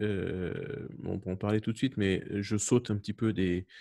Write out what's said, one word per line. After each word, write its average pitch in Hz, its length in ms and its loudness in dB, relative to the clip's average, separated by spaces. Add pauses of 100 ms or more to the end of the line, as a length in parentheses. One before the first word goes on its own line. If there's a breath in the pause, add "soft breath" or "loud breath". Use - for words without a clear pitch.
euh, 92 840 -2 (120)
bon, 92 160 -4
on 92 40 -2
peut 95 120 -6
en 92 60 -2
parler 104 240 2
tout 113 120 -2
de - 60 -4
suite, 135 180 0
mais 95 340 4
je 101 260 -2
saute 123 340 4
un 104 60 0
petit 101 180 -4
peu 110 180 0
des, 92 340 2 (140 loud breath)